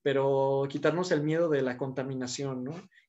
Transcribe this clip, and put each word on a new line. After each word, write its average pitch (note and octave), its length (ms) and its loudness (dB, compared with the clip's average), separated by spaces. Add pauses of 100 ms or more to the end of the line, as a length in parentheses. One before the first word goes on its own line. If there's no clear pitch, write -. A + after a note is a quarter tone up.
pero C#3 680 2
quitarnos D#3 420 0
el D3+ 120 2
miedo D#3+ 260 2
de C#3+ 120 2
la B2 160 -2
contaminación, C3 880 -4
¿no? C#3+ 80 -6 (360)